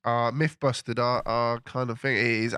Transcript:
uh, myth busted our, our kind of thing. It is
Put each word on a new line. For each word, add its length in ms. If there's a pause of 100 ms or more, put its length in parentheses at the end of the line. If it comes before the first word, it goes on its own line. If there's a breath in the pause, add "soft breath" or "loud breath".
uh, 260
myth 300
busted 360
our, 300
our 320
kind 300
of 100
thing. 160
It 100
is 320